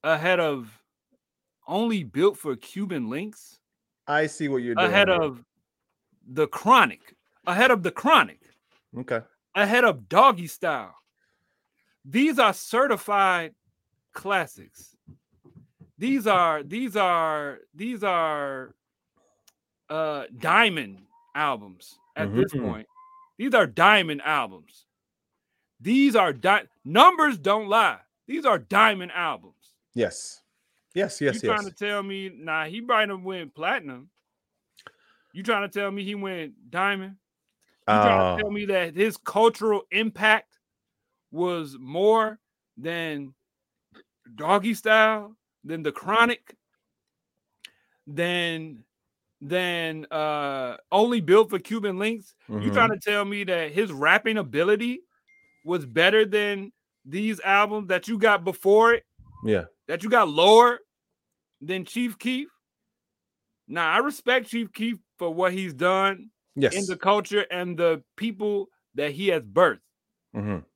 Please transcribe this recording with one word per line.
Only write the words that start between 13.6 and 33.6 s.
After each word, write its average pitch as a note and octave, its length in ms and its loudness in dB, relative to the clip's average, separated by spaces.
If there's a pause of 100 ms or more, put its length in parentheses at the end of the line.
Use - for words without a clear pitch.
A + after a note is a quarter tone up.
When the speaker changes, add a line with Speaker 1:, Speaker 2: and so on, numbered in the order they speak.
Speaker 1:
classics. - 840 -6 (1000)
These A#3 300 -2
are, E3+ 360 2
these G#3 340 -8
are, D#3+ 640 -2 (140)
these G#3 300 -10
are, D3 720 -4 (1120)
uh, D3+ 340 -6 (140)
diamond D#3+ 680 0 (320)
albums G#2+ 640 -6 (180)
at G2+ 200 -6
this C3+ 180 0
Speaker 2:
Mm-hmm. B2 140 -6
Speaker 1:
point. A2 200 -10 (500)
These B3 160 -4
are G3+ 140 4
diamond E3 580 2
albums. A2 600 -6 (960)
These B3 340 2
are F#3 180 4
di-, F3+ 300 2 (220)
numbers D4 520 6
don't G3+ 300 -2
lie. G3 320 0 (280)
These D4 180 -8
are G#3+ 120 2
diamond F#3+ 560 0
albums. D3 600 -8 (200)
Speaker 2:
Yes. - 480 -6 (520)
Yes, F#3+ 260 -4
yes, C#3+ 160 -2
Speaker 1:
You - 140 -4
trying G#3 140 -2
Speaker 2:
yes. F#3+ 100 -14
Speaker 1:
to G3+ 120 -10
tell G#3 160 -4
me, G3 320 -10
nah, D#3 320 -6
he F#3 160 -12
might A3 280 0
have F#3+ 120 -10
went F3+ 320 -12
platinum. D#3 560 -8 (1200)